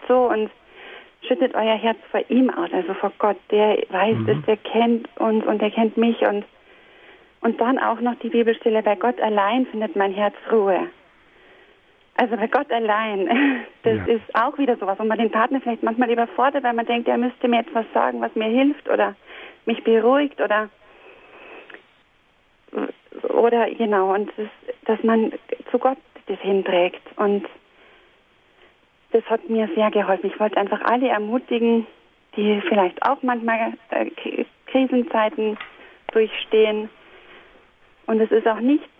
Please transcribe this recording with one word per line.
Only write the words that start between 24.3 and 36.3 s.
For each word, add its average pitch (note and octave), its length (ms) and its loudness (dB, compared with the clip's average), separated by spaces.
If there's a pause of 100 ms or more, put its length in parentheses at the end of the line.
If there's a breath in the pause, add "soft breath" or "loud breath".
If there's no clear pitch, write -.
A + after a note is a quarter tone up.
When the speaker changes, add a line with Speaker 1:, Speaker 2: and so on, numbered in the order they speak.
Speaker 1:
das, G#3+ 120 -8 (360)
dass A3 180 0
man A3+ 300 2 (400)
zu B3 80 2
Gott C4 180 0 (280)
das F#3+ 140 -6
hinträgt. F#3 600 0 (140)
Und G3+ 280 0 (1700 soft breath)
das A3+ 140 2
hat - 240 -4
mir A3 260 -2
sehr G#3+ 160 2
geholfen. G3 400 0
Ich - 80 -12
wollte G#3+ 200 -2
einfach G3+ 240 -2
alle B3 260 0
ermutigen, A#3 760 0 (500)
die G#3 320 0
vielleicht G3 340 0
auch - 200 0
manchmal, A3+ 500 -2 (160)
äh, - 220 -4
K-, - 340 -8 (220)
Krisenzeiten A3 880 0 (560 loud breath)
durchstehen. A3 800 0 (1160 loud breath)